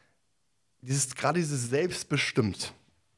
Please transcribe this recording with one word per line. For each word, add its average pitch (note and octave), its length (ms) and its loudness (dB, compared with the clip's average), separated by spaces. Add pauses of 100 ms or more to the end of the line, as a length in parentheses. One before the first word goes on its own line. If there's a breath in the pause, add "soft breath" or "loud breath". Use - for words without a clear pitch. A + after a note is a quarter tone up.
(800 loud breath)
dieses, C3+ 340 -2
gerade D#3 260 2
dieses C#3+ 300 -2
selbstbestimmt, C#3 1040 0 (440)